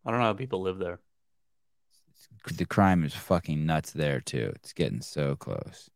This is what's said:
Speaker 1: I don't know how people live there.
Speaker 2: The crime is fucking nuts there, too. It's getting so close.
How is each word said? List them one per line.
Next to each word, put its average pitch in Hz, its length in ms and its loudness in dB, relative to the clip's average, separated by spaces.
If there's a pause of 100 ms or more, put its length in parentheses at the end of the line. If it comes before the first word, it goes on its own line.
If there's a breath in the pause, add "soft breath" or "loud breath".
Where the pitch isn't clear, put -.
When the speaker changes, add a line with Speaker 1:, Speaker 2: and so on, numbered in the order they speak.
Speaker 1:
I 117 60 -4
don't 117 100 2
know 120 60 4
how 107 80 4
people 98 300 -4
live 92 160 -2
there. 90 200 -6 (1600)
Speaker 2:
The 87 80 0
crime 92 380 6
is 71 100 0
fucking 80 500 0
nuts 78 280 0
there, 71 300 0
too. 55 340 -4
It's - 180 -20
getting 58 280 -2
so 69 340 -2
close. - 600 -10